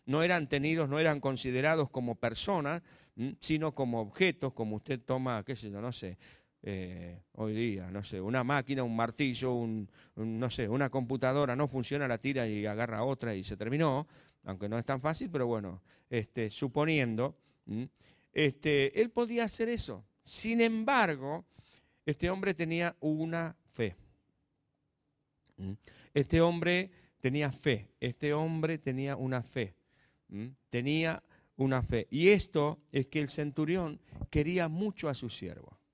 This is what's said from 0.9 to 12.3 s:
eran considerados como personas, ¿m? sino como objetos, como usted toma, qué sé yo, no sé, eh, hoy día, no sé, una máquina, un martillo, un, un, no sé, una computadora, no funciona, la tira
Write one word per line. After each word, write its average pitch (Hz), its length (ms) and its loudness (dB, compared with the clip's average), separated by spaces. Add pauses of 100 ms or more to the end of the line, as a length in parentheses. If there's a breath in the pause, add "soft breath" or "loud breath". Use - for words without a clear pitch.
eran 156 200 4
considerados 135 680 2
como 123 260 -2
personas, 151 640 -2 (340 soft breath)
¿m? 123 240 -4
sino 156 340 0
como 117 280 0
objetos, 143 520 0
como 107 240 -4
usted 131 240 -4
toma, 127 440 -2
qué 131 100 -6
sé 110 140 -10
yo, 101 120 -8
no 120 100 -6
sé, 95 260 -10 (460 loud breath)
eh, 90 580 -8 (120)
hoy 110 200 -4
día, 98 380 -2
no 98 120 -6
sé, 95 160 -10
una 120 240 0
máquina, 135 400 0
un 117 120 -2
martillo, 123 580 0
un, 110 360 -2 (260 soft breath)
un, 110 240 -4
no 123 100 0
sé, 113 180 -2
una 131 220 0
computadora, 131 640 0
no 143 120 0
funciona, 135 400 -2
la 117 100 0
tira 131 300 0